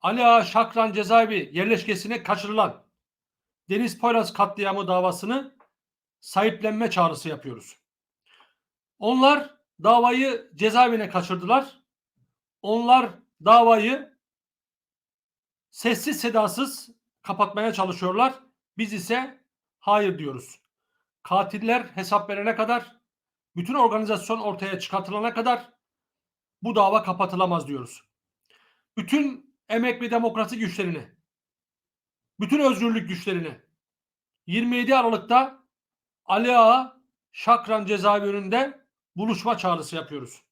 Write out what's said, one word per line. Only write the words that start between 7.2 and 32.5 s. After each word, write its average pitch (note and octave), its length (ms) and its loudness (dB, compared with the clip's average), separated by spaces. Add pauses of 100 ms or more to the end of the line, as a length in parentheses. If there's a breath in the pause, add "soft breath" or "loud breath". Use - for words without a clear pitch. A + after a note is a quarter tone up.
yapıyoruz. C3 500 -12 (1200 soft breath)
Onlar C4 600 2 (240)
davayı A#3+ 720 2
cezaevine A3 540 2
kaçırdılar. F#3 720 -2 (800)
Onlar A#3 480 4 (340)
davayı A3+ 760 6 (1500)
sessiz - 500 -2
sedasız A3+ 720 -2 (320)
kapatmaya G3+ 500 -2
çalışıyorlar. F#3+ 600 -2 (440)
Biz G#3 140 -6
ise A#3+ 520 -6 (360)
hayır G3+ 380 0
diyoruz. C3+ 420 -12 (640)
Katiller G#3 600 -2
hesap G3+ 460 -4
verene G3+ 260 -4
kadar, A#3 440 -4 (560)
bütün F3 180 -6
organizasyon A3 680 0
ortaya G3 380 -6
çıkartılana G3+ 560 -6
kadar A#3+ 400 -2 (880)
bu A3+ 100 -4
dava G#3 280 4
kapatılamaz F3+ 680 -2
diyoruz. B2+ 340 -12 (960)
Bütün C4 580 -4 (140)
emek A#3 340 -2
ve A#3 80 -6
demokrasi A3+ 480 -2
güçlerini, F3 500 -6 (1300)
bütün C#4 200 0